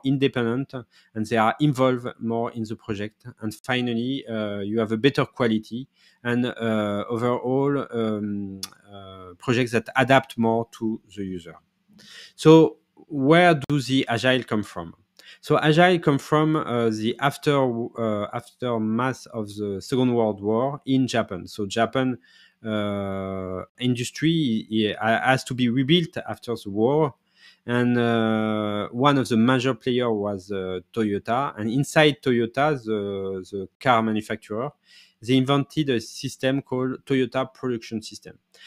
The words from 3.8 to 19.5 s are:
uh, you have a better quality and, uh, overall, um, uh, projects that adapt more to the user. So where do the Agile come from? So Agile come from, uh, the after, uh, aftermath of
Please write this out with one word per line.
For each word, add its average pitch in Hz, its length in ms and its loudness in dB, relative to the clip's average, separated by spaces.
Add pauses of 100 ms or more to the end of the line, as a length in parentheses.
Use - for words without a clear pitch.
uh, 107 340 -6
you 101 180 -4
have 110 140 0
a 113 60 -2
better 135 260 2
quality 117 640 -2 (340)
and, 123 220 0
uh, 107 640 -2
overall, 123 840 -2
um, 104 720 -4 (320)
uh, 95 460 -20
projects 123 340 0
that 113 240 -2
adapt 131 400 4
more 113 360 2
to 110 280 -6 (160)
the 101 80 -8
user. 85 300 -10 (800)
So 160 400 8 (180)
where 165 600 4
do 143 260 0
the 131 260 0
Agile 120 360 2
come 107 200 -2
from? 87 320 -10 (460)
So 147 180 2
Agile 170 400 6
come 151 200 2
from, 156 380 2
uh, 117 340 0
the 110 300 -2
after, 143 360 0 (420)
uh, 107 360 -2
aftermath 120 920 -4
of 110 280 -8